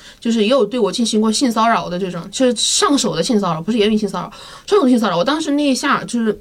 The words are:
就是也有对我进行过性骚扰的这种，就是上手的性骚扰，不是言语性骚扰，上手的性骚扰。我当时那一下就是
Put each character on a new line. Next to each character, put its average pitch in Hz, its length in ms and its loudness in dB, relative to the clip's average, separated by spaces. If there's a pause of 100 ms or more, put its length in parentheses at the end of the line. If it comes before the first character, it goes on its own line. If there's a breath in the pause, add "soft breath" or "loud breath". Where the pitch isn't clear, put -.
(180 loud breath)
就 233 140 -2
是 233 80 2
也 - 80 2
有 254 160 4
对 247 160 -4
我 190 100 0
进 226 140 -2
行 214 160 0
过 220 100 0
性 233 220 0
骚 220 160 0
扰 175 200 0
的 175 100 -6
这 185 120 -4
种， 170 200 -8
就 262 160 2
是 240 100 2
上 - 400 2
手 - 180 0
的 165 80 -2
性 214 160 2
骚 185 140 0
扰， 160 80 -4
不 165 100 -6
是 240 60 0
言 214 160 2
语 214 40 2
性 214 120 0
骚 180 120 -6
扰， 208 120 -10 (340 loud breath)
上 403 120 4
手 330 60 2
的 247 60 4
性 247 80 4
骚 214 120 2
扰。 170 80 0
我 175 40 2
当 285 180 0
时 302 100 -4
那 285 120 0
一 277 120 2
下 254 300 0
就 233 180 -4
是 214 180 -2